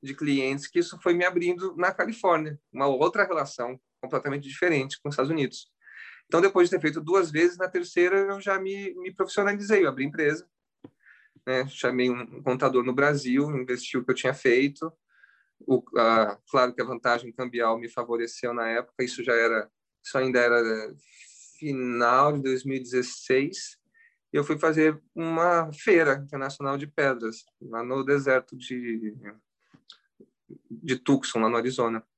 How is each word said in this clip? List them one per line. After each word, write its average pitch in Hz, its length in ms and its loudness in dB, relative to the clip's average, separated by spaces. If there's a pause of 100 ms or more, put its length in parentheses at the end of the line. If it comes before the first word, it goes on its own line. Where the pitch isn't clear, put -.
de 135 140 -12
clientes, 139 520 -2
que - 120 0
isso 170 220 -2
foi 180 120 2
me 175 120 2
abrindo 175 500 -2
na 180 160 0
Califórnia, 170 680 0 (120)
uma 139 160 0
outra 143 380 2
relação 139 540 -4 (220)
completamente 139 460 -4
diferente 143 540 -2
com 147 80 -6
os 143 40 -6
Estados 135 180 0
Unidos. 147 400 -4 (560)
Então, 165 140 4
depois 190 280 4
de 185 60 -4
ter 165 60 0
feito 151 200 -2
duas 170 300 2
vezes, 175 260 2
na 180 120 -4
terceira 180 480 0
eu 196 240 -2
já 196 180 -2
me, 190 360 -6
me 185 180 -12
profissionalizei, 202 680 0
eu 151 60 4
abri 135 160 -4
empresa, 151 420 -2 (1000)
né? 131 220 0
Chamei 127 420 0
um, 123 120 -2 (160)
um - 60 -16
contador 131 400 2
no 123 100 -2
Brasil, 139 580 2
investi 127 460 -4
o 123 60 -2
que 131 80 -2
eu 131 40 2
tinha 131 180 0
feito. 135 580 2 (680)
O, - 240 0 (140)
a, 113 400 4 (120)
claro 127 240 2
que 123 80 -6
a 117 40 -2
vantagem 120 460 -2
cambial 117 480 -2
me 117 100 -12
favoreceu 117 640 -4
na 117 140 -4
época, 117 360 -4
isso 123 200 -6
já 123 100 0
era, 113 360 2 (340)
isso - 140 -4
ainda 131 220 2
era 120 220 4 (1000)
final 127 720 2
de 143 80 -2
dois 131 240 0
mil 135 120 -4
e 131 40 -6
dezesseis, 127 960 -2 (560)
e 151 40 2
eu 143 60 2
fui 151 160 -2
fazer 156 400 4 (160)
uma 165 560 0
feira 160 440 4
internacional 139 640 -6
de 147 100 -8
pedras, 123 580 -2 (160)
lá 117 220 -8
no 131 200 -4
deserto 135 540 0
de, 117 580 -8 (1500)
de 127 280 -4
Tucson, 131 420 0
lá 110 100 4
no 117 80 0
Arizona. 117 460 -2 (140)